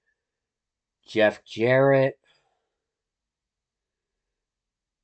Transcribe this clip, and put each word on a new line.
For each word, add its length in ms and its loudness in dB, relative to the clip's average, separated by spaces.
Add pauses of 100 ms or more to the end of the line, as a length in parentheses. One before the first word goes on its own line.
(1080)
Jeff 360 -2
Jarrett, 760 0 (2750)